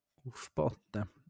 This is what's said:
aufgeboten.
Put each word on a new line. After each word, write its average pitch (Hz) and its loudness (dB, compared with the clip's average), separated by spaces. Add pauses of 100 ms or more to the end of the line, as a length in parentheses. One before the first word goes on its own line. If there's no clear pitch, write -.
(260)
aufgeboten. - -2 (220)